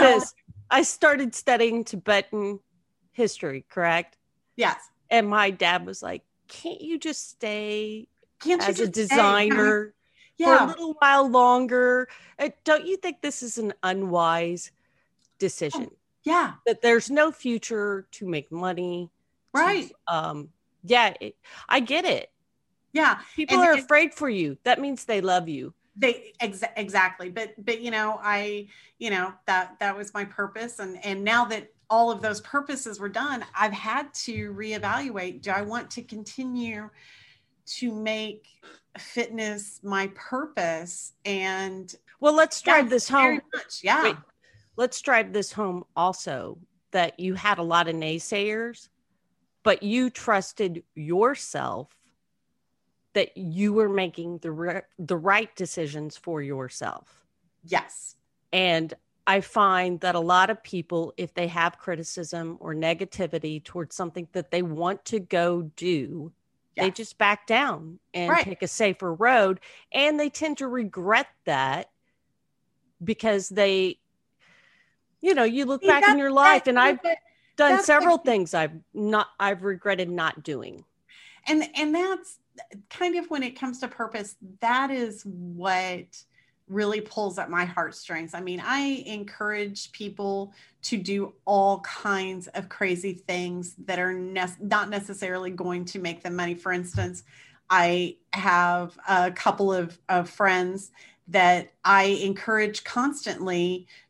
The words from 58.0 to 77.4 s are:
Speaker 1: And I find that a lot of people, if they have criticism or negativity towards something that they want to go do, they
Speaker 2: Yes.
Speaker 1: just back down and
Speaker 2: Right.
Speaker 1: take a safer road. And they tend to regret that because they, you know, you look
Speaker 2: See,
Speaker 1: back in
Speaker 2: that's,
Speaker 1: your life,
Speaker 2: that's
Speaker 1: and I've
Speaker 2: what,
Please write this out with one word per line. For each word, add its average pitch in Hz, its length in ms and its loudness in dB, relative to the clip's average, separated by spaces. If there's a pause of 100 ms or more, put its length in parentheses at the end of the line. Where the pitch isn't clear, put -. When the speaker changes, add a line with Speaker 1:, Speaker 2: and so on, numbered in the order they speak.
Speaker 1:
And 170 420 2 (320)
I 196 160 4
find 185 600 2
that 180 140 0
a 170 40 0
lot 180 300 6
of 214 140 -4
people, 165 520 -4
if 180 180 -8
they 175 140 -2
have 170 300 0
criticism 165 800 -8
or 160 160 -10
negativity 160 880 -4
towards - 320 -12
something 175 380 -8
that - 180 -8
they 180 120 -2
want 170 420 -4
to 220 140 -4
go 175 420 0 (140)
do, 160 560 -4 (440)
they 185 120 0
Speaker 2:
Yes. 185 100 -2
Speaker 1:
just 220 220 -14
back 208 260 2
down 185 540 -2 (160)
and 175 160 -2
Speaker 2:
Right. 330 120 4
Speaker 1:
take 190 200 -6
a - 40 -4
safer 190 460 -2
road. 202 460 4 (320)
And 294 280 2
they 294 100 0
tend 302 280 -4
to 269 100 -6
regret 226 600 0 (180)
that 139 460 -2 (1120)
because 208 440 0
they, 190 520 2 (1200)
you 359 140 4
know, 262 80 4
you 247 220 0
look 269 160 -2
Speaker 2:
See, 392 60 2
Speaker 1:
back 339 160 6
in 403 60 8
Speaker 2:
that's, 285 100 6
Speaker 1:
your 277 120 0
life, 285 340 6
Speaker 2:
that's 262 40 4
Speaker 1:
and 247 100 4
I've 262 200 4
Speaker 2:
what, 330 180 -2 (400)